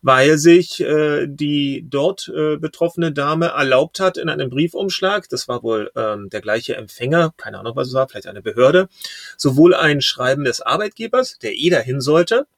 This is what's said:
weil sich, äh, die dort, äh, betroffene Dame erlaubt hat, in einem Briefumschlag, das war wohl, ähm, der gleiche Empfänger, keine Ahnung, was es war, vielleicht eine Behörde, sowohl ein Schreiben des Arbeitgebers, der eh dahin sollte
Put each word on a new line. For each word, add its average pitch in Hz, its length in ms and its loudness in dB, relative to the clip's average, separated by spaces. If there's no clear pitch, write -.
weil 135 360 6
sich, 170 420 6
äh, 151 480 0
die 143 600 -4
dort, 147 440 -4
äh, 151 220 -2
betroffene 170 560 -4
Dame 151 360 0
erlaubt 139 520 2
hat, 185 180 0
in 165 120 -6
einem 139 200 -4
Briefumschlag, 185 760 -2
das - 220 -8
war 120 140 -6
wohl, 110 320 -4
ähm, 104 340 -6
der 104 100 -10
gleiche 113 380 -4
Empfänger, 151 580 -2
keine 104 240 -16
Ahnung, 113 160 -10
was 131 140 -4
es 127 60 -8
war, 131 120 0
vielleicht - 200 -14
eine 104 160 -16
Behörde, 135 440 4
sowohl 151 380 4
ein 147 260 2
Schreiben 135 460 -2
des 120 160 -4
Arbeitgebers, 214 800 -4
der 107 140 -6
eh 151 160 0
dahin 131 300 0
sollte 170 460 2